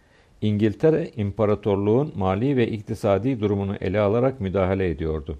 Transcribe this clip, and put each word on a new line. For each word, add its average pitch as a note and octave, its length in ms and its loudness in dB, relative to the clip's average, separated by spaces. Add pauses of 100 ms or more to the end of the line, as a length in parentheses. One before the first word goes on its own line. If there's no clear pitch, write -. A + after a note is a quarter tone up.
(420)
İngiltere, D3 760 2
imparatorluğun G#2 1000 0
mali G2+ 420 0
ve A2+ 100 2
iktisadi G#2+ 720 -2
durumunu G2+ 360 -2
ele F#2+ 240 -2
alarak A#2+ 420 2
müdahale F#2+ 480 0
ediyordu. D#2 500 -6